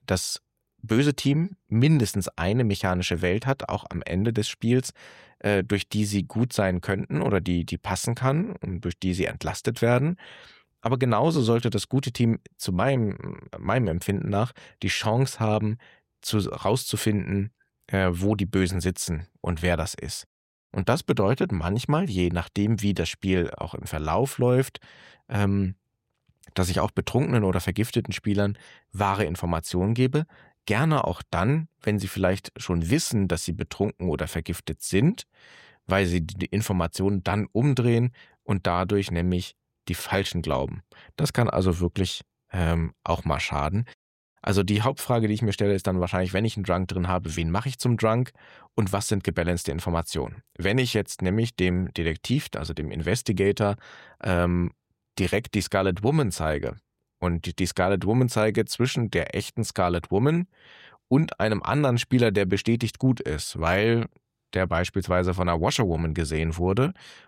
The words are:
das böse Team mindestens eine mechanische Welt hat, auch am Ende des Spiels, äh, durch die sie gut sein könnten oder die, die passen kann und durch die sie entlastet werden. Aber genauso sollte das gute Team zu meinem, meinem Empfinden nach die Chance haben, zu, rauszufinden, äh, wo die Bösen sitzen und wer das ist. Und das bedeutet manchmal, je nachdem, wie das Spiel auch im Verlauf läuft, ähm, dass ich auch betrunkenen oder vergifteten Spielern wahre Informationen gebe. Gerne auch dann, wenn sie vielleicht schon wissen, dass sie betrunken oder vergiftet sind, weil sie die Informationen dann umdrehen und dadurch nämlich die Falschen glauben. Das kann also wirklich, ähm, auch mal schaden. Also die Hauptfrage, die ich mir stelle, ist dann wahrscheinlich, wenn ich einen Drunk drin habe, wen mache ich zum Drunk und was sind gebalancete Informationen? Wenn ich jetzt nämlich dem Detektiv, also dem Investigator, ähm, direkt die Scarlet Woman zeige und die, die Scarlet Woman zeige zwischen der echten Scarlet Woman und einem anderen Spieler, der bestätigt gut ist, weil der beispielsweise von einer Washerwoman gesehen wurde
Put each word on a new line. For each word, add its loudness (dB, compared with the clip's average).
das -2
böse 2
Team 0
mindestens 4
eine 2
mechanische 0
Welt 0
hat, -2
auch -4
am -6
Ende 0
des 0
Spiels, 0
äh, 2
durch -2
die 0
sie 0
gut -2
sein 2
könnten -2
oder 2
die, 0
die -6
passen -4
kann -2
und -8
durch -4
die 0
sie 0
entlastet -4
werden. 2
Aber 0
genauso 2
sollte 2
das -4
gute -2
Team 2
zu -6
meinem, 0
meinem 0
Empfinden -2
nach 0
die -2
Chance 0
haben, 0
zu, 0
rauszufinden, 0
äh, 2
wo 2
die -2
Bösen 2
sitzen -4
und -4
wer 2
das -4
ist. -10
Und -4
das 2
bedeutet 0
manchmal, -2
je 2
nachdem, 0
wie 0
das -2
Spiel 0
auch -8
im -10
Verlauf -2
läuft, 2
ähm, 0
dass 2
ich 0
auch 2
betrunkenen 0
oder 2
vergifteten -2
Spielern 0
wahre 0
Informationen 0
gebe. 0
Gerne 2
auch -2
dann, 2
wenn 2
sie -4
vielleicht 0
schon -2
wissen, 0
dass -2
sie -4
betrunken -4
oder -2
vergiftet -8
sind, 2
weil 4
sie 0
die -6
Informationen 0
dann 0
umdrehen 2
und -2
dadurch 2
nämlich 0
die -2
Falschen -2
glauben. -2
Das 0
kann 0
also 2
wirklich, -2
ähm, 0
auch 0
mal 0
schaden. -2
Also 2
die 2
Hauptfrage, 0
die 0
ich -2
mir 0
stelle, 2
ist -2
dann 2
wahrscheinlich, 0
wenn 2
ich -2
einen -4
Drunk 2
drin -2
habe, -2
wen 0
mache -2
ich -8
zum 2
Drunk 0
und 0
was 0
sind 0
gebalancete -2
Informationen? -4
Wenn 0
ich 0
jetzt -2
nämlich 0
dem 0
Detektiv, -2
also -6
dem -6
Investigator, 0
ähm, 2
direkt 0
die 2
Scarlet 0
Woman 2
zeige -4
und -2
die, -6
die 0
Scarlet 2
Woman 2
zeige 2
zwischen -2
der -2
echten -4
Scarlet 0
Woman 2
und 2
einem 0
anderen 2
Spieler, 4
der 2
bestätigt 0
gut 2
ist, -6
weil 2
der 2
beispielsweise 0
von -2
einer 2
Washerwoman 0
gesehen -2
wurde 2